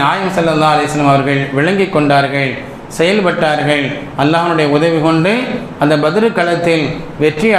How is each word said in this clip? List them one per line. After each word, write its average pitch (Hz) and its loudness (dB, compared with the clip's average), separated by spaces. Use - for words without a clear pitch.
நாயகம் 185 0
ஸல்லல்லாஹு 156 2
அலைஹி 147 0
வஸல்லம் 143 0
அவர்கள் 139 2
விளங்கி 185 0
கொண்டார்கள், 139 0
செயல்பட்டார்கள். 156 0
அல்லாஹ்வுடைய 160 2
உதவி 165 2
கொண்டு 160 2
அந்த 151 2
பத்ரு 208 2
களத்தில் 170 0
வெற்றி 143 2